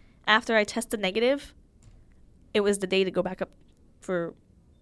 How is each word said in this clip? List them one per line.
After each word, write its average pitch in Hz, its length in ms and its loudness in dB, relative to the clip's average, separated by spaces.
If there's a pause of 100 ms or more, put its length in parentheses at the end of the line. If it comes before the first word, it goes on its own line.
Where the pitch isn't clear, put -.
(260)
after 226 300 2
I 214 80 4
tested 226 380 -6
negative, 226 520 0 (1000)
it 214 80 2
was 202 180 2
the 190 80 -4
day 190 160 2
to 185 80 -4
go 180 100 0
back 185 200 -4
up - 80 -8 (500)
for 170 340 -6 (480)